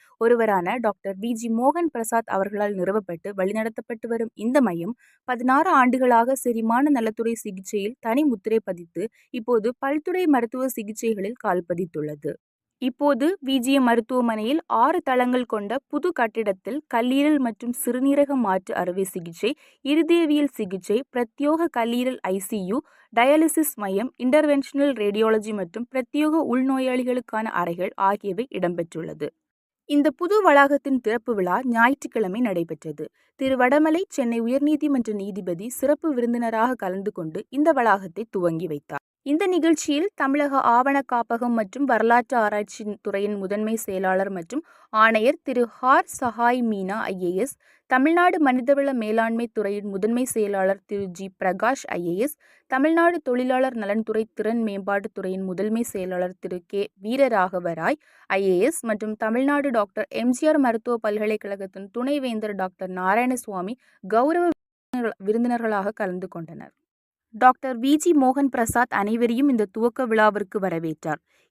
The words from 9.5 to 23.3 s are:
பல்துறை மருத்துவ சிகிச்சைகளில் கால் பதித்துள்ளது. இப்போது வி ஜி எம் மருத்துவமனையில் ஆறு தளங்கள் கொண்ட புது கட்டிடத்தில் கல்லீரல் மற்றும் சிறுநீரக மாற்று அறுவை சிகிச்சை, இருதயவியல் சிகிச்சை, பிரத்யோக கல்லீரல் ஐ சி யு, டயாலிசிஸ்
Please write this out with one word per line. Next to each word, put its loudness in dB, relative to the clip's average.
பல்துறை -2
மருத்துவ 2
சிகிச்சைகளில் -4
கால் 0
பதித்துள்ளது. -6
இப்போது 0
வி 0
ஜி 0
எம் 4
மருத்துவமனையில் 0
ஆறு 4
தளங்கள் 0
கொண்ட -4
புது -2
கட்டிடத்தில் -2
கல்லீரல் 2
மற்றும் -4
சிறுநீரக 0
மாற்று -2
அறுவை -2
சிகிச்சை, -6
இருதயவியல் 2
சிகிச்சை, -4
பிரத்யோக 0
கல்லீரல் -2
ஐ -2
சி -6
யு, -2
டயாலிசிஸ் 4